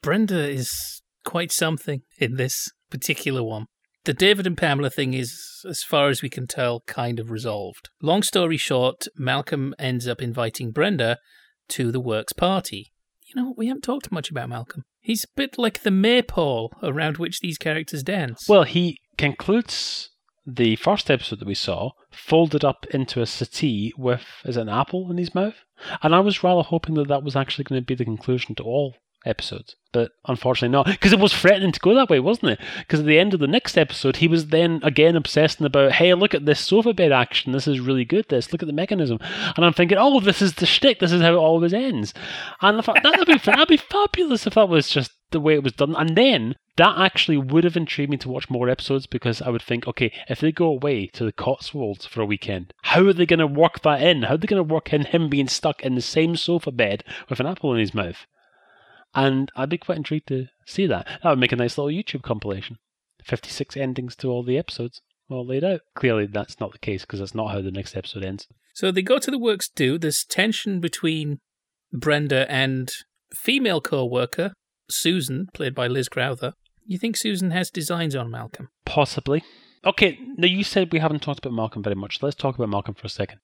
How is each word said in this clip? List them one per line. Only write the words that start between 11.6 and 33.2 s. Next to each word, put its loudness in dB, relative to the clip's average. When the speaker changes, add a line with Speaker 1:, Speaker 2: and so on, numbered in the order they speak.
Speaker 1:
to -2
the -2
works -4
party. -2
You -8
know, -6
we -4
haven't -6
talked -6
much -8
about -8
Malcolm. -12
He's -4
a -20
bit -4
like -2
the 2
maypole 2
around -2
which -6
these -6
characters -6
dance. -6
Speaker 2:
Well, 8
he 0
concludes -2
the 2
first 0
episode -2
that -10
we -4
saw, -4
folded 2
up 0
into -4
a -2
settee -4
with, -2
is -4
it -2
an -6
apple -2
in -2
his -4
mouth? -2
And 4
I 6
was 0
rather 4
hoping -2
that 0
that 0
was -4
actually -4
gonna -2
be -2
the -2
conclusion -4
to -12
all -2
episodes. -6
But 0
unfortunately 0
not, 2
'cause 6
it 4
was 6
threatening 4
to -4
go 6
that 4
way, 6
wasn't 2
it? -2
'Cause 2
at 0
the 8
end 4